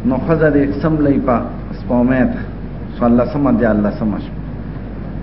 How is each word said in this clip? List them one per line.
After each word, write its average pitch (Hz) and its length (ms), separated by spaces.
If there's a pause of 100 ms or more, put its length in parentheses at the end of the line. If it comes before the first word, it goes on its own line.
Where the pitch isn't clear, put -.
نو 131 120
ښځه 156 340
دې 139 300
سملئ 147 400
په 117 220 (300)
سپومې 123 540
ته، - 140 (520)
څوارلسمه، 123 600
دیارلسمه 104 680
شوه. - 200 (840)